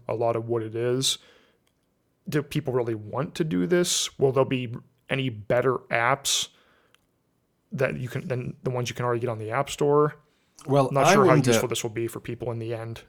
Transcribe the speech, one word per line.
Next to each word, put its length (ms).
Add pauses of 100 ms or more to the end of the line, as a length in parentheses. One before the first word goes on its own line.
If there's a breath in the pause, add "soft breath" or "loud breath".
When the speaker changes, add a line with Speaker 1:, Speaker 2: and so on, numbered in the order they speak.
Speaker 1:
a 40
lot 220
of 140
what 120
it 140
is, 440 (1080 soft breath)
do 140
people 300
really 200
want 420
to 100
do 200
this? 540
Will 140
there 100
be 320 (340)
any 200
better 480 (120)
apps 600 (1200 soft breath)
that 240
you 140
can 180
than 360
the 60
ones 200
you 60
can 100
already 160
get 80
on 100
the 100
App 200
Store? 480 (480)
Speaker 2:
Well, 260
Speaker 1:
Not 140
Speaker 2:
I 80
Speaker 1:
sure 100
how 60
Speaker 2:
wonder 200
Speaker 1:
useful 200
this 140
will 60
be 160
for 140
people 320
in 80
the 140
end, 360